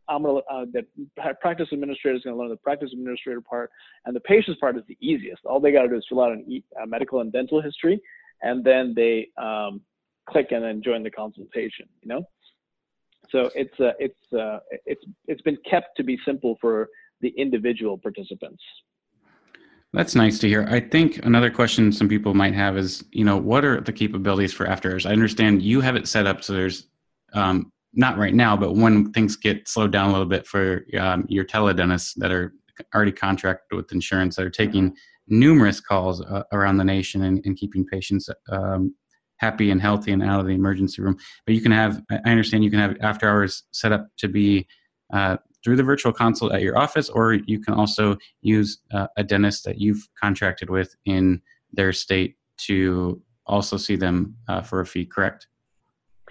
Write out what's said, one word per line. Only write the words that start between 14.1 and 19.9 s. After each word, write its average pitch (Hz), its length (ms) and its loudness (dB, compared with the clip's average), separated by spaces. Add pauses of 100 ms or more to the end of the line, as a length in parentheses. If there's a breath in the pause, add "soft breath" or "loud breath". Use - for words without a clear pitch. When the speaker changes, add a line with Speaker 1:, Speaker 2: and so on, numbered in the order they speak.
Speaker 1:
uh, 110 260 -4 (260)
it's, - 180 -8 (240)
it's 151 140 -8
been 147 160 -2 (100)
kept - 300 -2
to 143 60 -4
be 127 200 -4
simple 131 380 -4
for 110 280 -2 (320 soft breath)
the 123 160 -4
individual 117 640 -2
participants. - 640 -14 (1300 soft breath)